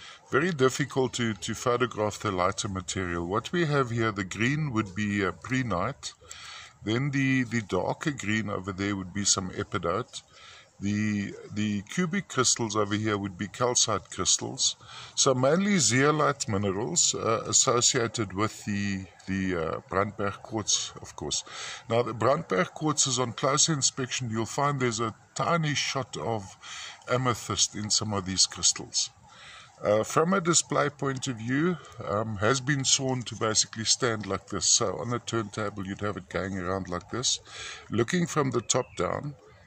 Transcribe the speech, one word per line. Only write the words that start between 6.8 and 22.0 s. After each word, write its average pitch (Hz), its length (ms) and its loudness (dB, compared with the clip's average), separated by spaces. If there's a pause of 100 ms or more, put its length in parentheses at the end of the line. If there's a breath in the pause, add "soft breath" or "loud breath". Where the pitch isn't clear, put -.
Then 120 260 0
the, 135 340 2
the 117 180 -2
darker 101 480 0
green 107 400 -2
over 98 220 -4
there 101 220 -2
would 92 200 -6
be 101 100 -2
some 95 260 2
epidote. 98 720 -4 (600 loud breath)
The, 104 520 0 (180)
the 104 300 0
cubic 180 460 -2
crystals 117 460 2
over 104 200 2
here 107 240 0
would 98 180 -6
be 101 120 -4
calcite 120 640 2
crystals. - 680 0 (380 loud breath)
So 135 200 4
mainly 170 420 4
zeolite 143 720 4
minerals, 104 680 2
uh, 107 320 0
associated 117 840 4
with 104 320 -2
the, 101 400 -2 (220)
the, 95 300 0
uh, 82 240 -2 (100)
Brandberg 101 520 0
quartz, - 600 -2
of - 140 -14
course. - 280 -4 (460 loud breath)
Now, 117 120 4